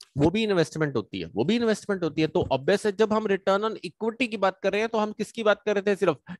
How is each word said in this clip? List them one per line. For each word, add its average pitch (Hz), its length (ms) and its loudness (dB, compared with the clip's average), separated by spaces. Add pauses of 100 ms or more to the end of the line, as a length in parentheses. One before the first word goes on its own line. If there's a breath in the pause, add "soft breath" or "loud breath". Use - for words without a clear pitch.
(180)
वो 147 120 4
भी 214 140 0
investment 160 520 0
होती 104 240 -6
है, 82 60 -6
वो 90 180 -2
भी 202 120 2
investment 208 480 -2
होती 156 180 -2
है। 156 60 2
तो 156 240 0
obvious 143 340 0
है, 208 60 0
जब 208 220 2
हम 220 140 0
return 196 420 0
on 208 160 -10
equity 226 420 -4
की 214 100 -6
बात 190 260 0
कर 196 80 0
रहे 202 100 0
हैं, 226 80 -2
तो 226 80 -2
हम 214 140 0
किसकी 220 320 -8
बात 208 180 4
कर 208 140 0
रहे 196 120 -2
थे? 202 80 2
सिर्फ 175 440 0